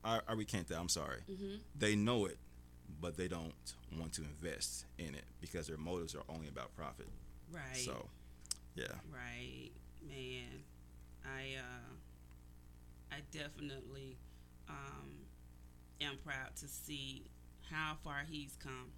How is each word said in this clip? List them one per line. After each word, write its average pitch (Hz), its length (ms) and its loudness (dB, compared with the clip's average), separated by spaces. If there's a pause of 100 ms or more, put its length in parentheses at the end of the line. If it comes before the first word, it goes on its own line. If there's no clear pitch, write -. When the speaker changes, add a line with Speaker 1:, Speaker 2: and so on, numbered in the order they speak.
(160)
Speaker 1:
I, - 120 10
I 113 40 6
recant 107 360 4
that. 82 100 4
I'm 85 100 4
sorry. 71 320 6 (100)
Speaker 2:
Mm-hmm. 98 260 0 (180)
Speaker 1:
They 107 200 10
know 107 320 10
it, 85 120 0 (640)
but 85 180 2
they 90 100 6
don't 82 240 2 (460)
want 80 160 2
to 80 80 0
invest 76 640 0 (120)
in 80 160 0
it 71 100 -4 (180)
because 82 240 2
their 80 100 0
motives 82 380 2
are 73 140 -2
only 80 200 -2
about 64 260 -4
profit. 67 340 -2 (440)
Speaker 2:
Right. 135 320 -4
Speaker 1:
So, - 240 0 (680)
yeah. - 120 0 (260)
Speaker 2:
Right. 123 580 -4 (380)
Man, 127 540 -4 (640)
I, 135 340 0
uh, 123 360 -6 (1160)
I 143 60 -2 (120)
definitely, 139 840 -4 (520)
um, 139 420 -6 (920)
am 143 240 4
proud 135 320 0
to 147 120 -2
see 139 640 -2 (400)
how 156 240 4 (100)
far 143 240 2
he's 147 340 0
come 131 340 -2